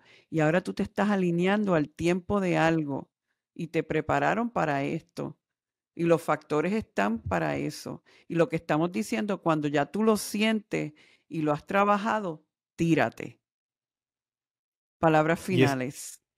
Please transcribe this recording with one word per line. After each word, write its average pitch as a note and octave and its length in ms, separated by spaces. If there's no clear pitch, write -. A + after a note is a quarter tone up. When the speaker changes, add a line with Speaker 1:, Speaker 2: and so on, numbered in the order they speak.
Speaker 1:
Y D#3 120
ahora D#3+ 200
tú G3 120
te G3 100
estás G3+ 280
alineando F#3 640
al D3+ 140
tiempo F3+ 520
de F3 160
algo D#3 540
y E3 140
te D#3+ 160
prepararon D#3 680
para D3 320
esto. D3 540
Y E3+ 100
los E3 180
factores D3+ 500
están A3 480
para D#3+ 360
eso. C#3+ 460
Y E3+ 80
lo E3 140
que D#3+ 60
estamos D#3+ 360
diciendo, G#3+ 520
cuando D#3 240
ya C#3+ 200
tú G#3 160
lo A3 140
sientes G3+ 760
y D#3+ 160
lo D3+ 80
has D3 160
trabajado, G3+ 800
tírate. C#3+ 640
Palabras D#3+ 480
Speaker 2:
Y B2+ 160
es, C#3 140
Speaker 1:
finales. - 440